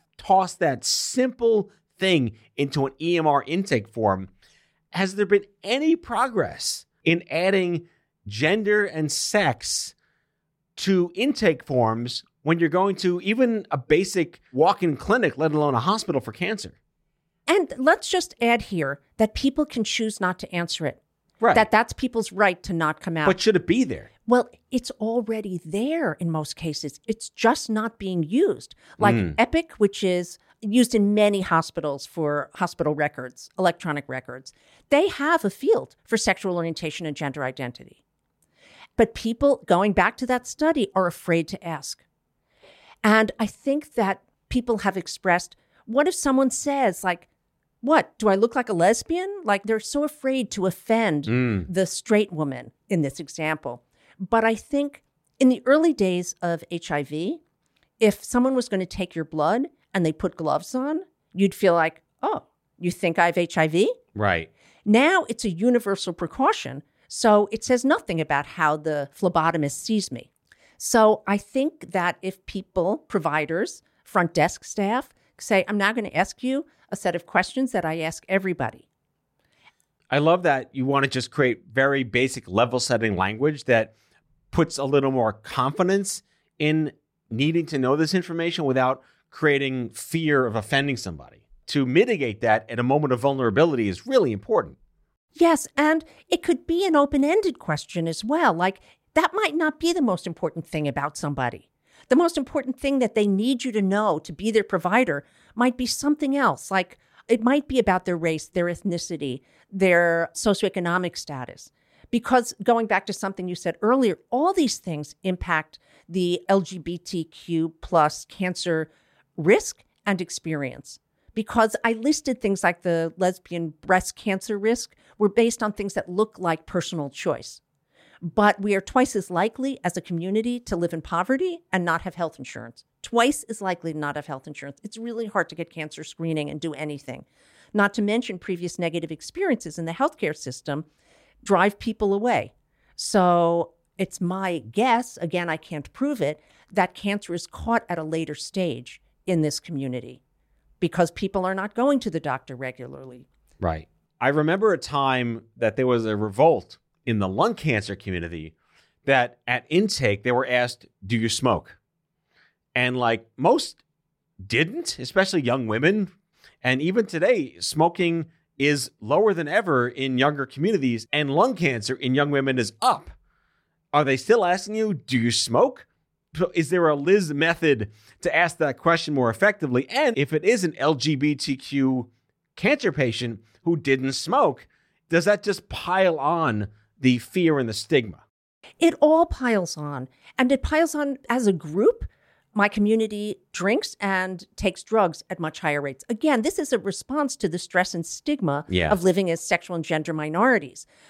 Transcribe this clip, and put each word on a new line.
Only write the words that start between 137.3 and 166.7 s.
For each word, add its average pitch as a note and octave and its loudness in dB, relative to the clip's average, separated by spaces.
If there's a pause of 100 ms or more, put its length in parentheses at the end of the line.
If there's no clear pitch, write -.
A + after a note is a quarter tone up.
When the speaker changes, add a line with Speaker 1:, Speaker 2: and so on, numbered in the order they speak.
Speaker 2:
Not G3+ 2
to A3+ 0
mention G#3 -2
previous F3 -6
negative E3 -4
experiences D4 -4
in E3 -6
the E3 -4
healthcare F#3 -2
system C#3+ -8 (580)
drive G3+ 2
people G#3 -2
away. G3+ -2 (420)
So F3 2 (260)
it's F#3+ -6
my F#3 -4
guess, A#3 0
again, F3 -4
I D#3+ -2
can't D3+ -12
prove C#4 -4
it, D3+ -2 (320)
that F3+ 0
cancer G3+ -6
is F3 -8
caught - -2
at E3+ -6
a D#3+ -8
later D#3 -6
stage C#3+ -8 (240)
in E3+ 2
this D3 -2
community B2+ -10 (560)
because E3+ 0
people F#3+ -4
are F#3+ -2
not F#3+ -6
going C4+ 2
to G#3 -6
the D#3+ -4
doctor C3 -6
regularly. B2+ -14 (340)
Speaker 1:
Right. D#2+ -4 (320)
I B2 2
remember E3 4
a E3 0
time B2+ -2 (140)
that A2 0
there B2+ 0
was A#2+ 2
a G#2+ 0
revolt G#2+ 0 (260)
in A2+ 0
the G2 0
lung C#3+ 0
cancer G#2 -2
community E2+ -8 (500)
that C3 0
at B2 -4
intake, C#3+ 0
they B2+ 0
were B2 0
asked, B2 -2 (180)
"Do A2 -2
you A2+ 0
smoke?" - 0 (960)
And, B2 0
like, A#2 0
most G3+ 0 (640)
didn't, E3 -2
especially F#3+ 0
young B2 0
women. D#3+ 0 (500)
And B2+ 0